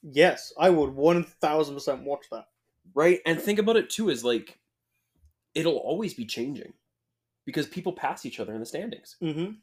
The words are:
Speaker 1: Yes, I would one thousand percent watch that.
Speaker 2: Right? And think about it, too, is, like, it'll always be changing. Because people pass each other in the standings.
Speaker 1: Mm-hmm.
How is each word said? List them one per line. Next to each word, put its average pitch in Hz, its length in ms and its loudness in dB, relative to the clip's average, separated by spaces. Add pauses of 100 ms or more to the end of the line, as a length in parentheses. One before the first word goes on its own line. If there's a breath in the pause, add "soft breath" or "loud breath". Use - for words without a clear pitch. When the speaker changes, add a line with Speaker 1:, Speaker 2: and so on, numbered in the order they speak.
Speaker 1:
Yes, 143 480 4
I 175 140 6
would 151 200 4
one 165 340 4
thousand 151 500 0
percent 139 300 -4
watch 139 260 -6
that. 113 140 -12 (500)
Speaker 2:
Right? 165 320 6
And 160 140 0
think 208 180 0
about 220 180 2
it, - 140 0
too, 214 200 -2
is, 117 140 -2
like, 117 360 -2 (960)
it'll 156 220 0
always 175 360 -4
be 117 100 -8
changing. 120 500 -8 (720)
Because 147 220 -4
people 185 260 -6
pass 139 320 -6
each - 140 -10
other 107 160 -6
in 110 60 -8
the 117 60 -8
standings. - 540 -10
Speaker 1:
Mm-hmm. 165 420 -4